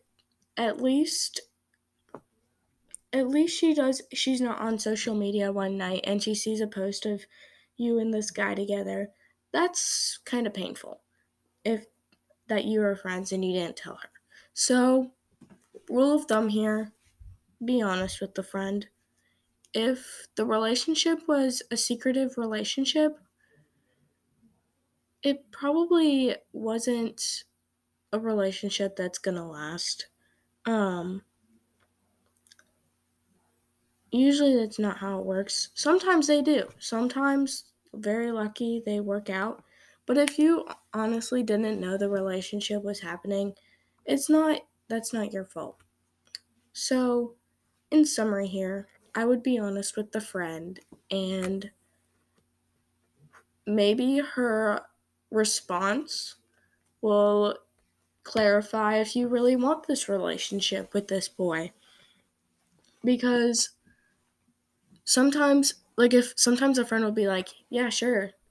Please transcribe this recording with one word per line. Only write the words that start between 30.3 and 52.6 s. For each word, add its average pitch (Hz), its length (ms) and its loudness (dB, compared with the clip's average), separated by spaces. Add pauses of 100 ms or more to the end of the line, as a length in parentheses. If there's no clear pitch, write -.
Um, 190 560 -2 (3000)
usually 277 460 6
that's 220 220 0
not 208 200 -2
how 196 200 -4
it 190 80 -6
works. 190 480 -4
Sometimes 349 520 4
they 294 160 4
do. 285 260 2 (100)
Sometimes, 269 840 -2 (280)
very 214 380 -4
lucky, 226 540 -4
they 208 160 -2
work 202 300 -4
out. 196 340 -6 (420)
But 254 120 2
if 294 200 4
you 320 300 4 (260)
honestly 226 480 -2
didn't 214 380 0
know 185 180 -4
the 202 100 -2
relationship 202 760 -4
was 202 180 -8
happening, 196 540 -4 (500)
it's 269 260 0
not, 311 300 4 (280)
that's 226 240 -4
not 208 200 -4
your 190 120 -6
fault. - 340 -12 (920)
So, 240 600 0 (560)
in 302 140 8
summary 214 420 0
here, 190 420 -6 (260)
I 226 100 0
would 247 180 4
be 254 160 2
honest 202 380 -4
with 214 160 -6
the 220 80 -4
friend, 175 580 -8 (320)
and 190 600 -4 (2000)